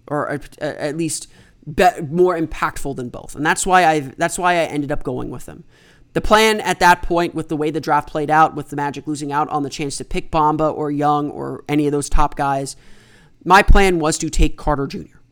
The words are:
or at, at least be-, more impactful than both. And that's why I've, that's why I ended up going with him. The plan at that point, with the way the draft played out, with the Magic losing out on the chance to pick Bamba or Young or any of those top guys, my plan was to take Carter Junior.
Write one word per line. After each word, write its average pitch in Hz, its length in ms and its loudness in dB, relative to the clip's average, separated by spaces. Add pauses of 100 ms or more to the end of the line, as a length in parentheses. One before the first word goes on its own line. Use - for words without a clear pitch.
or 147 220 -4
at, - 300 -10
at 147 360 -6
least 160 320 -6 (440)
be-, 180 380 2
more 180 300 2
impactful 151 560 -4
than 123 140 -8
both. - 260 -16
And 147 100 -4
that's 175 220 0
why 185 180 6
I've, 151 320 0
that's 170 220 -4
why 180 140 2
I 170 100 2
ended 147 280 -4
up 147 120 -2
going 123 260 -2
with 123 180 -14
him. - 160 -18 (500)
The - 80 -2
plan 220 400 4
at 180 180 -2
that 175 240 4
point, 170 320 0
with 156 140 -6
the 156 80 -2
way 151 120 -2
the 156 120 -4
draft 147 280 0
played 151 220 -4
out, 156 240 4
with 143 140 -10
the - 60 -10
Magic 143 300 -6
losing 147 260 -8
out 147 180 -2
on 147 140 -2
the 135 60 -6
chance 139 280 -8
to - 80 -10
pick - 260 -6
Bamba 156 440 2
or 151 140 -4
Young 147 400 0
or 135 380 -10
any 147 180 0
of 143 60 0
those 143 180 -2
top 143 260 2
guys, 139 400 -4 (680)
my 190 180 6
plan 196 380 6
was 156 200 0
to 160 100 -6
take 156 280 2
Carter 143 300 -2
Junior. - 340 -16 (100)